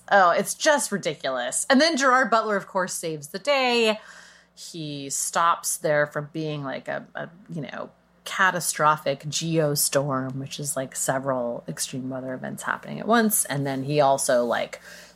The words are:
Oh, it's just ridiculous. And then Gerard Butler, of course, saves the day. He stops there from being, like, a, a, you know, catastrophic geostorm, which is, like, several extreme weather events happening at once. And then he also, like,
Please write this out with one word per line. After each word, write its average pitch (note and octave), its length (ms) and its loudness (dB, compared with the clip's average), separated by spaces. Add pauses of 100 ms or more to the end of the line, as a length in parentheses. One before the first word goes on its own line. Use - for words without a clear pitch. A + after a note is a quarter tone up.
(120)
Oh, F#3+ 180 8
it's F#3+ 240 0
just D4 380 0
ridiculous. C#3 760 -4
And C4+ 120 6
then D#4+ 160 4
Gerard B3+ 340 4
Butler, A3 260 2
of F#3 120 -4
course, F#3+ 260 -2
saves D#3 340 -6
the F#3+ 120 -8
day. A#3+ 580 2 (560)
He D3 560 -10
stops - 680 0
there D3 280 2
from D3 260 -8
being, D3+ 300 -6
like, C#3 240 -8
a, - 180 -6 (120)
a, D3 120 -10 (240)
you E3 100 -6
know, - 280 -10 (340)
catastrophic D#3 1000 2
geostorm, C#3+ 1120 0
which C3+ 240 -8
is, C#3+ 160 -6
like, C3+ 180 -6
several C3 720 -2
extreme C3 440 -6
weather C3 240 -8
events C#3 280 -10
happening - 380 -6
at - 80 -8
once. A3 380 2
And C#3 200 -2
then C3+ 160 -4
he D3 180 2
also, C3+ 440 4
like, G#2+ 360 -2 (360)